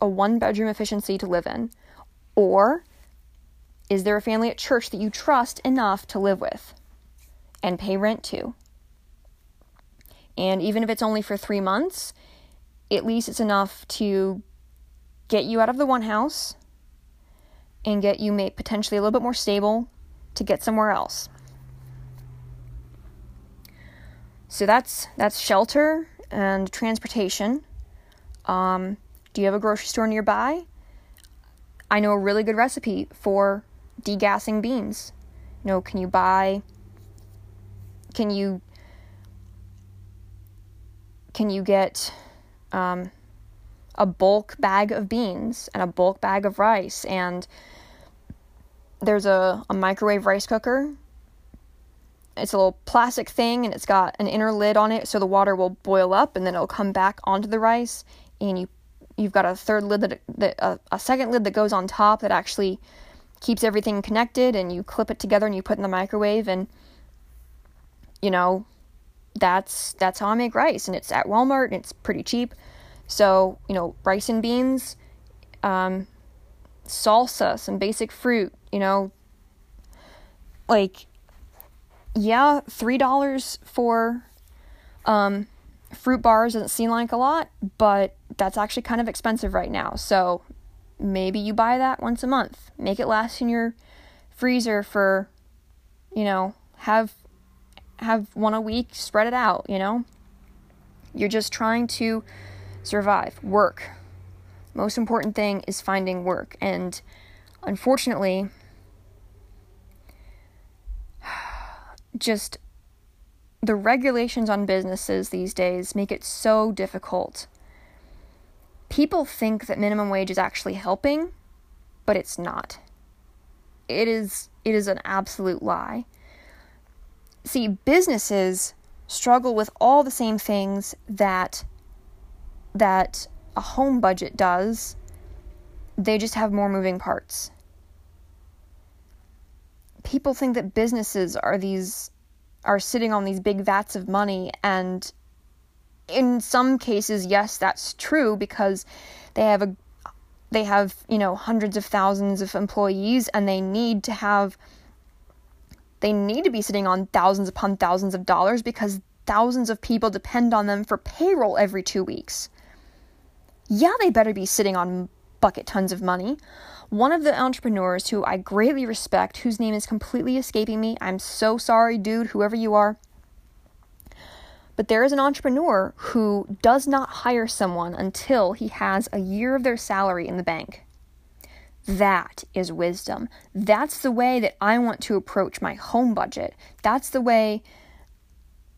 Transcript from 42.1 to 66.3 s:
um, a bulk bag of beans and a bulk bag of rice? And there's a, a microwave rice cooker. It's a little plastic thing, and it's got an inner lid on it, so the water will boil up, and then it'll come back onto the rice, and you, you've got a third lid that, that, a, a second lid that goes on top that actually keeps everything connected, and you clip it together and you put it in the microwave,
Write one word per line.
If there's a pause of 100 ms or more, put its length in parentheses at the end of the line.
um, (840)
a
bulk
bag
of
beans
and
a
bulk
bag
of
rice?
And (1600)
there's
a,
a
microwave
rice
cooker. (1400)
It's
a
little
plastic
thing,
and
it's
got
an
inner
lid
on
it,
so
the
water
will
boil
up,
and
then
it'll
come
back
onto
the
rice, (340)
and
you, (480)
you've
got
a
third
lid
that, (160)
that,
a, (120)
a
second
lid
that
goes
on
top
that
actually (640)
keeps
everything
connected,
and
you
clip
it
together
and
you
put
it
in
the
microwave,